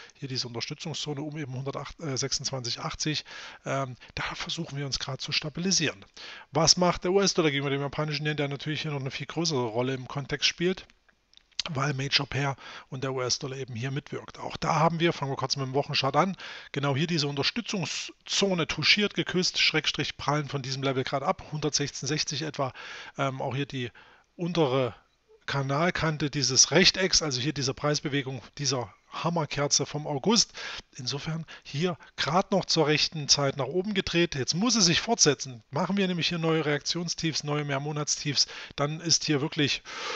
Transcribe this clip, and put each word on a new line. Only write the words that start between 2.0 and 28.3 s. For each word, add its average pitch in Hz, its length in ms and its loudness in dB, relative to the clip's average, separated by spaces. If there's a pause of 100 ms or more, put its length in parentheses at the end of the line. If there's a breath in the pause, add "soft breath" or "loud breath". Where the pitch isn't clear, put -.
sechsundzwanzig 131 600 -4
achtzig. 156 460 -4 (380 loud breath)
Ähm, 135 320 -4 (200 loud breath)
da 139 80 -2 (100)
versuchen 165 440 -6
wir 143 100 -4
uns 131 100 -2
gerade 135 220 -6
zu - 120 -8
stabilisieren. 156 720 0 (480 loud breath)
Was 156 260 6
macht 180 260 4
der 180 80 2
U-S-Dollar 185 400 4
gegenüber 139 180 0
dem 139 120 0
japanischen 151 440 -2
Yen, 151 120 0
der 143 100 0
natürlich 143 340 -4
hier 156 100 -4
noch 143 100 -4
eine 131 100 -4
viel - 160 -8
größere 156 400 0
Rolle 123 260 0
im 127 140 -6
Kontext 139 400 -2
spielt, - 400 -2 (840)
weil 139 220 -2
Major 135 320 0
Pair 139 300 -2 (340 loud breath)
und 131 140 -8
der 135 100 -2
U-S-Dollar 131 440 -2
eben 127 180 -8
hier 127 160 -4
mitwirkt. - 480 -8
Auch - 180 -8
da 160 180 2
haben 165 260 4
wir, 170 100 6
fangen 139 200 -4
wir 131 40 -2
kurz 135 220 -2
mit 135 100 -2
dem 131 60 -4
Wochenchart 139 420 2
an, 175 220 4 (340 loud breath)
genau 139 240 0
hier 147 100 2
diese 160 220 0
Unterstützungszone 170 1400 -2
touchiert, - 480 2
geküsst, - 460 0
Schrägstrich - 560 0
prallen 147 320 0
von 143 140 -4
diesem 131 200 -6
Level 131 220 2
gerade 139 240 -2
ab, - 240 0
hundertsechzehn 147 560 -2
sechzig 147 360 -2
etwa, 139 300 -4 (440 loud breath)
ähm, 135 240 -2
auch 135 140 -2
hier 143 100 -2
die 123 260 -6 (460 loud breath)
untere 139 580 2 (500)
Kanalkante 147 840 0
dieses 135 400 4
Rechtecks, 180 500 6
also 135 200 -2
hier 147 120 0
dieser 131 200 -2
Preisbewegung, 139 680 -2 (160)